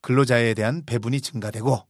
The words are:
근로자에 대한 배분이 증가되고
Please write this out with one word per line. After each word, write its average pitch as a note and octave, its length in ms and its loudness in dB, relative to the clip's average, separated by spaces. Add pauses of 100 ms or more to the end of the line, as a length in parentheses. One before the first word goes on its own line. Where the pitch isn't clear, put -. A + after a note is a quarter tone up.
근로자에 B2 520 2
대한 A#2+ 320 -2
배분이 A#2+ 360 -2
증가되고 A2 680 -4